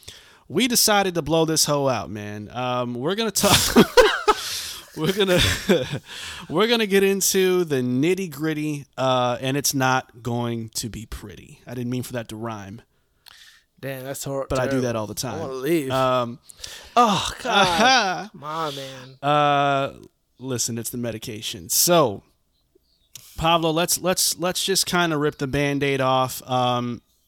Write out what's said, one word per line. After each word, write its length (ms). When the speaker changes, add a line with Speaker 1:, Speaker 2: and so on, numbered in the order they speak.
Speaker 1:
we 180
decided 480
to 60
blow 240
this 200
hoe 220
out, 220
man. 420
Um, 440
we're 200
gonna 160
talk. 260
<laughs> 200
We're 160
gonna, 260
<laughs> 800
we're 180
gonna 180
get 160
into 640
the 140
nitty 520
gritty, 580
uh, 420
and 160
it's 180
not 480
going 540
to 140
be 160
pretty. 600
I 100
didn't 160
mean 120
for 80
that 160
to 80
rhyme. 460
Speaker 2:
Damn, 240
that's 220
hor-, 240
Speaker 1:
But 100
I 60
do 60
Speaker 2:
terrible. 160
Speaker 1:
that 100
all 100
the 60
time. 220
Speaker 2:
I 80
wanna 100
leave. 380
Speaker 1:
Um, 480
Speaker 2:
Oh, 340
God. 260
Speaker 1:
aha. 680
Speaker 2:
Come 100
on, 320
man. 480
Speaker 1:
Uh, 680
listen, 380
it's 120
the 80
medication. 720
So, 540
Pablo, 340
let's, 260
let's, 420
let's 260
just 200
kinda 320
rip 200
the 100
Band-Aid 540
off. 440
Um, 560